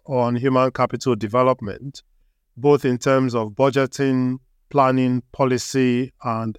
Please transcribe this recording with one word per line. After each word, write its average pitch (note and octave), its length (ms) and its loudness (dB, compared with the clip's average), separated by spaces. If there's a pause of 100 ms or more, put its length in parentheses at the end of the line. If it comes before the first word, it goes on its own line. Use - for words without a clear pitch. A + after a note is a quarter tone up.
on B2 280 0
human C3 380 2
capital B2 420 -2
development, A#2+ 880 -2 (540)
both C#3+ 280 2
in B2 140 2
terms C3 380 0
of A2 160 -4
budgeting, C3 880 0 (300)
planning, C3 640 2
policy, B2+ 840 0 (120)
and A2+ 340 -6